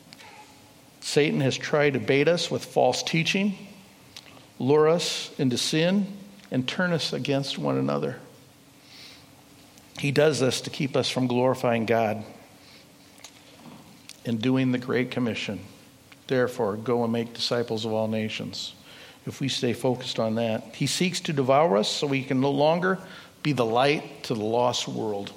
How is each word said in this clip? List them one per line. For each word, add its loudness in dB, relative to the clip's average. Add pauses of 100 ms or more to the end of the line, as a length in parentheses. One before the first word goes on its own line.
(1000)
Satan 2
has 2
tried 2
to 0
bait 4
us 0
with -4
false 2
teaching, 0 (1000)
lure 6
us 0
into 2
sin, 2 (440)
and -2
turn 0
us -2
against -2
one -2
another. -2 (1800)
He -2
does 4
this 2
to -8
keep -4
us 2
from 0
glorifying 2
God 2 (2000)
and -2
doing 2
the 2
Great 0
Commission. -4 (680)
"Therefore, 0
go 0
and 0
make -2
disciples -2
of -2
all 0
nations." -4 (520)
If -8
we -2
stay 0
focused -2
on 0
that, -2
he -2
seeks -2
to -4
devour 4
us 2
so -2
we 0
can 0
no 2
longer 2 (440)
be 2
the 2
light 2
to -4
the -4
lost 0
world. -4